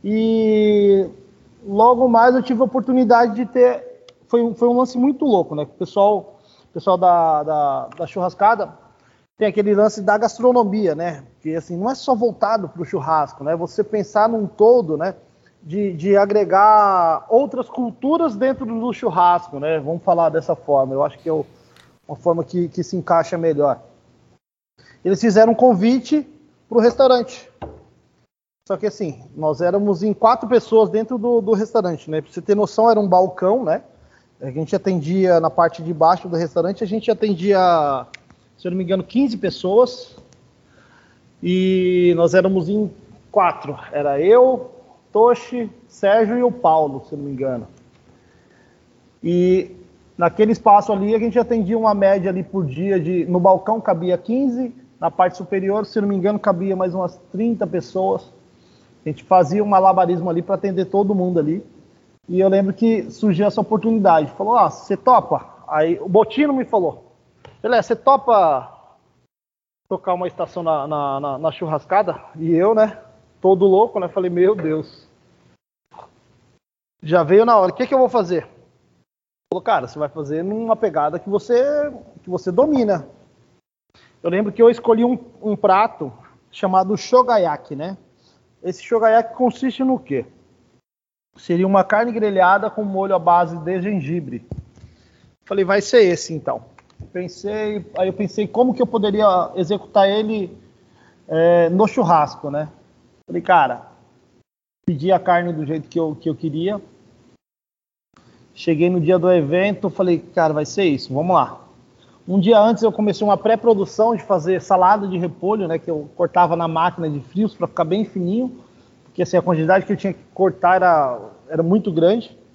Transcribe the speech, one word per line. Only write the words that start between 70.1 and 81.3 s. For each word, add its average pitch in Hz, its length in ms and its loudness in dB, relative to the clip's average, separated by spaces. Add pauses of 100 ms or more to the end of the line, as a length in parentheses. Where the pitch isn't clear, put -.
uma 180 120 -6
estação 170 360 -8
na, 151 240 -2
na, 143 340 -4
na, 147 180 -6
na 156 140 -2
churrascada?" 170 680 -4 (160)
E 165 160 -2
eu, 190 220 2
né, 214 240 2 (420)
todo 190 260 4
louco, 202 340 2
né, 175 80 -6
falei, 180 220 -4
"Meu 185 240 2
Deus." 156 540 -8 (1900)
Já 165 200 2
veio 196 240 4
na 233 100 4
hora, 185 140 4
"O - 40 -14
que 254 120 -2
que - 80 -2
eu 262 40 2
vou 254 100 4
fazer?" 180 380 -2 (1040)
Falou, 180 120 -6
"Cara, 160 240 -2
você 151 120 -18
vai 147 100 -4
fazer 156 340 -8
numa 220 340 -6
pegada 160 420 -4
que 196 120 -12